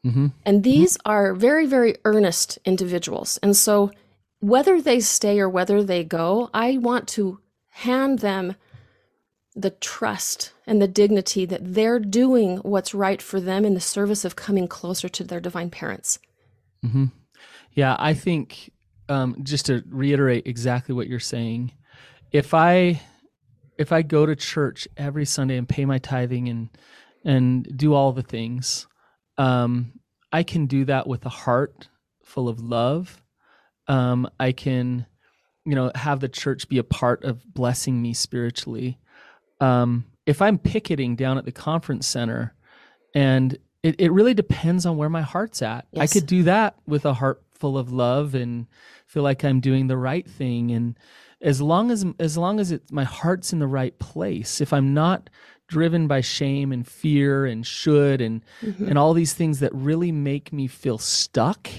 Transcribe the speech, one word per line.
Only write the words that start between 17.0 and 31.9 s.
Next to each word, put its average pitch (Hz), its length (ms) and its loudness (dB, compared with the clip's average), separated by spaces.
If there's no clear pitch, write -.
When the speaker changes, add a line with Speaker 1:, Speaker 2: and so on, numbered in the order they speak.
Speaker 1:
Yeah, 135 260 2
I 156 140 0
think, - 580 -4
um, 131 340 -2
just 139 240 -4
to 127 220 0
reiterate 135 580 0
exactly 123 480 -4
what 123 120 -6
you're 123 120 -6
saying, 117 540 -6
if 147 220 2
I, 175 480 4
if 151 140 -2
I 165 120 4
go 151 220 4
to 151 100 0
church - 520 -6
every 143 280 -4
Sunday 131 320 -2
and 123 100 -4
pay - 180 -2
my 135 120 2
tithing 123 520 -2
and, 113 200 -6
and 127 520 2
do 151 160 4
all 139 200 4
the 131 100 -6
things, 120 640 -8
um, 123 560 0
I 165 120 0
can 160 220 -2
do 135 200 0
that 135 220 -2
with 123 180 -6
a 123 40 -6
heart - 600 -2